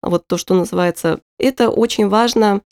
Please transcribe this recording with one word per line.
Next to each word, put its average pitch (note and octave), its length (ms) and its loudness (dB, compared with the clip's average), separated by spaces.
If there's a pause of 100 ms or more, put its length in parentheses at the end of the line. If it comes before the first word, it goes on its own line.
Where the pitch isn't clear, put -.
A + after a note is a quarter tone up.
вот F3 240 -2
то, F3 120 -4
что - 160 -2
называется, F3 680 -2 (180)
это B3 300 0
очень A3 400 0
важно A3 640 2